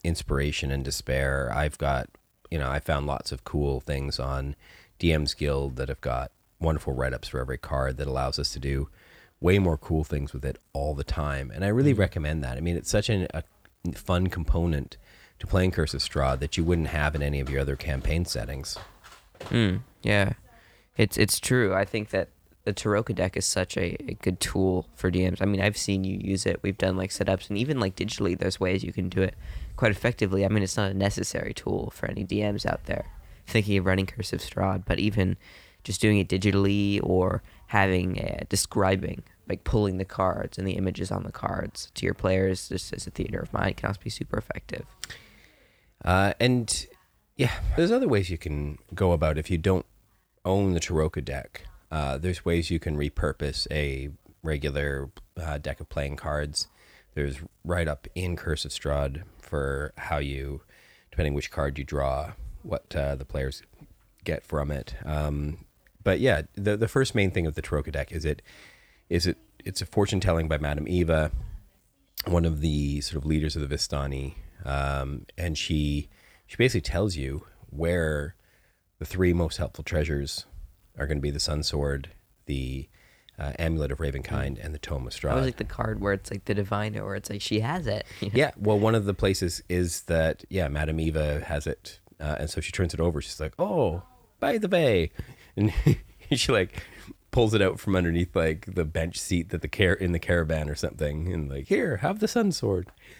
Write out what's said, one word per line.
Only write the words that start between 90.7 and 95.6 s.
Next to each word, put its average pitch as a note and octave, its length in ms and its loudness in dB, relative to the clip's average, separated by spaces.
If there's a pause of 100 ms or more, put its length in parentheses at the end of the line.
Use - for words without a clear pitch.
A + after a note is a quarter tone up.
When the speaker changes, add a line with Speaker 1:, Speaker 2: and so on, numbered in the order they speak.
Speaker 1:
Eva D2+ 420 0
has D2+ 260 -4
it, - 340 -8 (180)
uh, D2 220 -4
and D#2+ 100 -4
so - 100 -4
she - 120 -6
turns F2 220 0
it E2 60 -2
over. D#2+ 200 2
She's - 180 -10
like, D#2 200 -6
Oh, C#3 440 0 (380)
by - 180 2
the G#3+ 100 0
way, B2+ 440 4 (460)
and G2+ 140 4 (600)